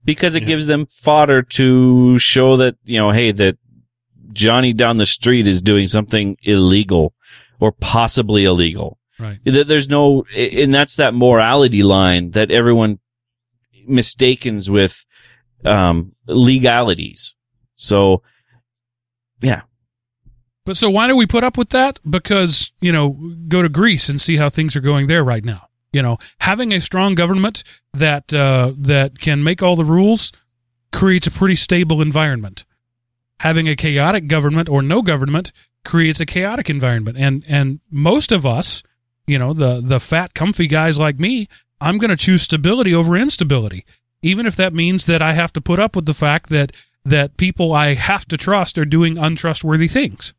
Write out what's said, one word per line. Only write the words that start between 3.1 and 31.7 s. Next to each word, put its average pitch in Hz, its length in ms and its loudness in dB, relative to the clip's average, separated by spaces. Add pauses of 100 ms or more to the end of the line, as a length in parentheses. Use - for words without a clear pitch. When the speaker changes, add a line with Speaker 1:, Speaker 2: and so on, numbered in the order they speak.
Speaker 1:
hey, 113 220 2
that 98 240 0 (720)
Johnny 113 420 2
down 117 240 2
the 107 80 2
street 123 400 2
is 95 160 2
doing 101 240 2
something 104 580 -2
illegal 95 720 2 (460)
or 107 140 0
possibly 110 720 0
illegal. 87 520 0 (220)
Speaker 3:
Right. 104 240 -14
Speaker 1:
Th-, 139 220 2
there's 147 240 0
no, 143 440 2
and 120 400 0
that's 143 240 0
that 131 180 2
morality 123 680 4
line 92 500 2
that 104 200 0
everyone 113 480 2 (880)
mistakens 123 840 -2
with, 98 360 0 (600)
um, 90 480 0 (140)
legalities. 120 1040 0 (420)
So, 98 460 2 (1200)
yeah. 127 200 -2 (1040)
Speaker 3:
But 185 120 -6
so 220 120 0
why 208 180 2
do 262 80 2
we 240 100 4
put 233 180 -2
up 247 140 -2
with 247 120 -2
that? 262 380 0
Because, 180 640 -2 (100)
you 180 100 0
know, 151 180 0 (380)
go 180 140 0
to 170 80 0
Greece 175 400 0
and 143 120 -4
see 165 160 -2
how 147 120 2
things 156 260 -4
are 139 60 -4
going 139 260 0
there 160 160 2
right 120 200 -2
now. 107 240 -10 (260)
You 143 80 0
know, 120 160 -2 (240)
having 214 320 -2
a 180 80 -2
strong 190 340 -2
government 190 480 -2 (300)
that, 147 400 -2
uh, 135 440 0
that 139 420 -2
can 147 240 -2
make 175 200 -2
all 180 120 2
the 165 100 0
rules 190 460 2 (600)
creates 185 360 0
a 156 40 -4
pretty 190 240 0
stable 165 460 -2